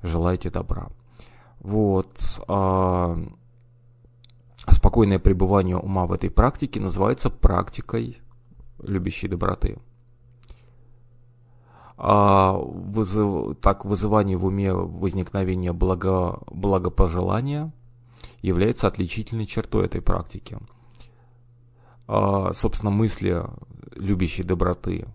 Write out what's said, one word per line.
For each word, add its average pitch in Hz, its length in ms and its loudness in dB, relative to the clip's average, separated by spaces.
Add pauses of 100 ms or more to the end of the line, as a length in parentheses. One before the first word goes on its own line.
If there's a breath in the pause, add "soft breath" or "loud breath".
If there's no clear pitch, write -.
Желайте 85 480 0
добра. - 380 -6 (720 loud breath)
Вот, 101 840 0
а, 92 680 2 (1500)
спокойное 101 500 6
пребывание 92 600 4
ума 95 280 -2
в 87 60 -2
этой 90 180 -2
практике 123 500 0
называется 101 520 0
практикой - 880 0 (640)
любящей 92 440 -4
доброты. 92 520 -2 (2250 loud breath)
А 98 560 4
вызыв-, 92 1000 -2
так, - 280 2
вызывание 101 540 0
в 90 80 -2
уме 98 300 0
возникновения 90 1000 -2
благо-, 90 760 0
благопожелания 98 1200 0 (680 loud breath)
является 92 440 0
отличительной 95 600 -4
чертой - 380 -2
этой 87 160 -4
практики. - 580 -2 (1500 soft breath)
А, 98 460 0
собственно, 104 380 -2
мысли 98 500 0 (540)
любящей 92 480 -2
доброты 90 720 -2